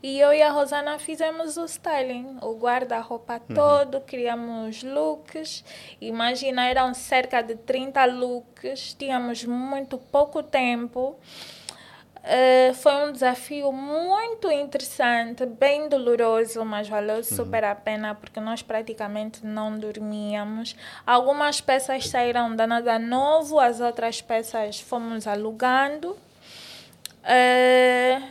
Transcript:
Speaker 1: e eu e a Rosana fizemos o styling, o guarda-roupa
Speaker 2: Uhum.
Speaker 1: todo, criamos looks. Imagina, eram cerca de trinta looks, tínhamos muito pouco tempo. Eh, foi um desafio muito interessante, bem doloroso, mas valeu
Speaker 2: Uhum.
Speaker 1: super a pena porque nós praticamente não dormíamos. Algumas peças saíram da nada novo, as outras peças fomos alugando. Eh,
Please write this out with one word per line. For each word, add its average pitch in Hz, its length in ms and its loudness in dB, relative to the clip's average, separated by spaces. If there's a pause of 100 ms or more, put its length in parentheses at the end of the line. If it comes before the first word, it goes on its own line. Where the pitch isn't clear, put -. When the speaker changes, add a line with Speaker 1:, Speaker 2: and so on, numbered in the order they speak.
Speaker 1:
e 269 160 -6
eu 285 140 8
e 302 100 8
a 302 80 6
Rosana 294 480 -2
fizemos 320 580 -4
o 330 100 -6
styling, 262 760 -4
o 226 160 -6
guarda-roupa 240 920 -4
Speaker 2:
Uhum. 226 60 -8
Speaker 1:
todo, 285 460 4
criamos 233 800 -6
looks. 302 800 -6 (380)
Imagina, 247 680 -2
eram 254 280 2
cerca 254 480 0
de 226 120 -6
trinta 262 520 0
looks, 247 920 -6
tínhamos 247 460 -4
muito 262 520 -6
pouco 294 460 0
tempo. 254 720 -2 (1120)
Eh, 254 460 6
foi 277 220 4 (120)
um 294 60 -4
desafio 262 580 -2
muito 359 800 -2
interessante, 254 920 -2
bem 285 460 0
doloroso, 226 760 2
mas 208 240 -6
valeu 214 280 -2
Speaker 2:
Uhum. 226 60 -4
Speaker 1:
super 226 420 -4
a 208 100 0
pena 214 400 -6
porque - 260 -14
nós 226 220 -6
praticamente 220 840 -8
não 214 340 -6
dormíamos. 214 960 -6 (320)
Algumas 285 540 2
peças 269 480 0
saíram 240 480 0
da 226 100 2
nada 233 320 0
novo, 285 640 2
as 240 180 4
outras 226 440 -2
peças 226 580 -4
fomos 226 460 -6
alugando. 254 920 -2 (1080)
Eh, 254 1080 6